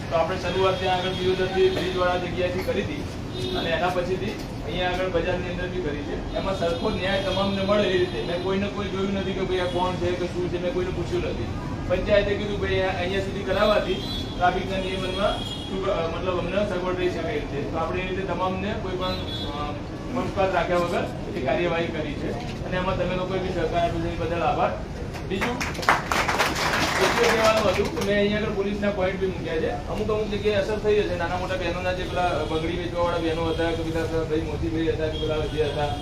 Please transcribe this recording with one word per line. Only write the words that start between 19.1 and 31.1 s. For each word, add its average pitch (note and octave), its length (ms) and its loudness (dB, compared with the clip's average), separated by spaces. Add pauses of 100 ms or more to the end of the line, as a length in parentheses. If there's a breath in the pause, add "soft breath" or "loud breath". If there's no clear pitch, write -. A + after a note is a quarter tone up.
અ, - 260 -4 (380)
પક્ષપાત F#3+ 420 0
રાખ્યા F3 240 2
વગર F3 280 0 (300)
એ F3 100 -2
કાર્યવાહી E3 420 2
કરી D3+ 260 -4
છે, D#3 160 -4 (340)
અને F#3 140 -2
એમાં F#3 200 0
તમે F3+ 180 0
લોકોએ F#3 240 -2
બી F#3 140 -2
સહકાર E3+ 300 0
આપ્યો E3+ 180 0
છે, E3 120 -2
એ - 60 -6
બદલ E3 240 0
આભાર. D#3 280 2 (560)
બીજું, A3 300 -2 (1400)
એટલું A4+ 320 4
કહેવાનું A3 400 4
હતું G3 180 2
કે - 160 -2
મેં G3+ 120 2
અહીંયા G#3 220 2
આગળ G#3+ 160 -2
પોલીસના G3+ 340 0
પોઇન્ટ F#3+ 300 0
બી F#3+ 80 0
મૂક્યા E3 300 -2
છે. D#3+ 120 0 (180)
અમુક, G#3 220 -2
અમુક G#3+ 200 0
જગ્યાએ G#3 260 2
અસર G3+ 240 0
થઈ G#3 200 4
હશે, F3+ 160 0